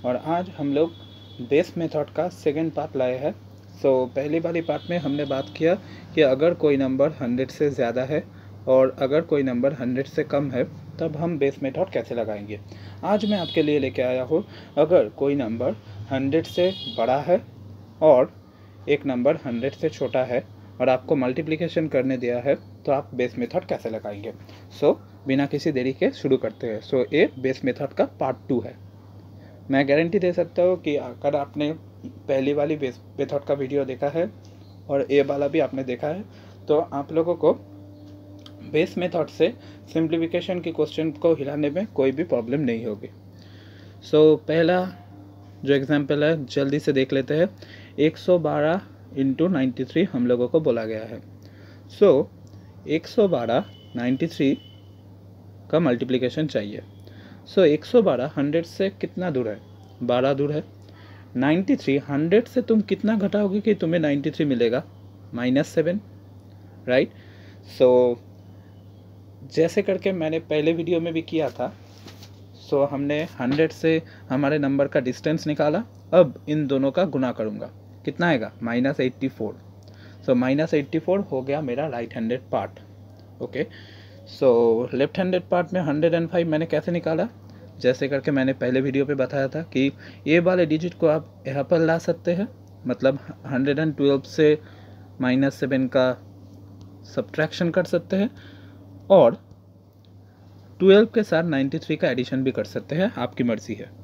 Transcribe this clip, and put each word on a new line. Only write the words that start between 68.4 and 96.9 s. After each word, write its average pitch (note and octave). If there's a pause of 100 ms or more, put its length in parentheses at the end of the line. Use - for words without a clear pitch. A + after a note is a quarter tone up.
जैसे E3
करके F#3+
मैंने D#3+
पहले D3+
video E3
में E3+
भी D#3+
किया D#3
था। - (960)
So, C#3+
हमने C#3+
हंड्रेड D#3
से D#3+ (280)
हमारे C#3+
number C#3
का D3+
distance D3+
निकाला, D3+ (300)
अब E3
इन D3+
दोनों C3+
का F3+
गुना C3
करूँगा, G#2+ (340)
कितना E3+
आएगा? A2+ (100)
माइनस B2
एट्टी C3
फ़ोर। - (580)
So, C3
माइनस C3+
एट्टी D3
फ़ोर F#3
हो C3+
गया C#3
मेरा C#3
right A#2+
handed A#2+ (120)
part। G2+ (720)
okay, B2+ (720)
so, A#2+
left C#3
handed F#3
part F3
में F3+
हंड्रेड D#3
एंड E3
फ़ाइव E3+
मैंने D#3
कैसे D#3
निकाला? E3 (500)
जैसे C3
करके C#3
मैंने C3+
पहले B2+
video C3+
पे D3
बताया C3+
था D3+
कि C3+ (340)
ये D#3+
वाले F3+
डिजिट D#3
को E3+
आप D#3
यहाँ C3+
पर E3+
ला E3
सकते E3+
हैं, G3 (380)
मतलब C3 (280)
हंड्रेड C#3
एंड D#3
ट्वेल्व C#3
से D3+ (600)
माइनस C3+
सेवन C3
का B2+ (1000)